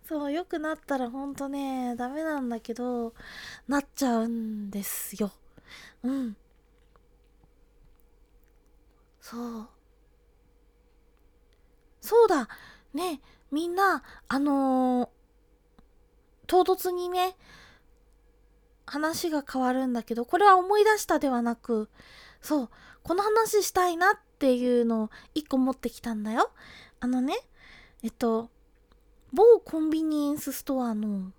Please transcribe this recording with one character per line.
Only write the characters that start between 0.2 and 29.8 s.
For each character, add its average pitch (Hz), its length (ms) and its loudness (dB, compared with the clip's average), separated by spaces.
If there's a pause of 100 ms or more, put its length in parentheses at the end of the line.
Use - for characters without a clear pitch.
う、 285 60 -4
よ 349 120 -4
く 339 160 -6
な 311 140 -6
っ 311 40 -12
た 269 200 -6
ら 240 120 -4
ほ 269 160 -10
ん 277 80 -10
と 277 140 -8
ね、 262 480 -6
ダ 247 120 -6
メ 294 140 -8
な 302 180 -4
ん 247 80 -4
だ 226 120 -6
け 233 140 -10
ど、 240 380 -6 (540)
な 285 140 0
っ 285 140 -14
ち 277 120 -2
ゃ 233 120 2
う 226 100 -2
ん 220 420 -6
で 196 140 -8
す - 360 -10
よ。 202 120 -2 (720)
う 247 60 -2
ん。 254 260 -4 (2750)
そ 233 420 -12
う。 226 60 -18 (2250)
そ 453 260 6
う - 20 2
だ。 277 200 0 (460)
ね、 330 260 -4 (300)
み 311 160 -2
ん 349 80 -6
な、 370 300 2 (240)
あ 269 100 -2
の 262 680 0
ー、 - 20 -20 (1400)
唐 359 160 4
突 359 300 0
に 359 160 -4
ね、 359 280 -2 (1500)
話 311 440 -4
が 294 120 -2
変 262 180 -6
わ 254 120 2
る 262 160 -2
ん 247 40 -2
だ 233 120 -4
け 226 100 -8
ど、 240 100 -4
こ 359 140 -2
れ 403 80 6
は 381 100 10
思 381 220 2
い 415 60 6
出 427 140 4
し - 80 -6
た 320 120 2
で 285 100 0
は 240 140 0
な 233 140 -2
く、 220 340 -4 (500)
そ 302 240 0
う、 - 60 -12 (320)
こ 339 120 -4
の 403 100 0
話 427 400 2
し - 80 -4
た 359 160 4
い 330 80 0
な 370 160 4
っ 415 60 -2 (200)
て 262 160 4
い 247 260 2
う 233 40 2
の 226 200 0
を 220 60 -8 (240)
一 302 140 -4
個 262 100 0
持 262 140 2
っ 254 40 -6
て - 140 -8
き - 80 -20
た 233 160 -6
ん 214 80 -6
だ 214 100 -6
よ。 320 200 0 (480)
あ 247 80 -4
の 254 120 0
ね、 294 160 -2 (680)
え 226 40 -4
っ - 40 -4
と、 233 380 -2 (840)
某 440 280 10
コ 320 200 -6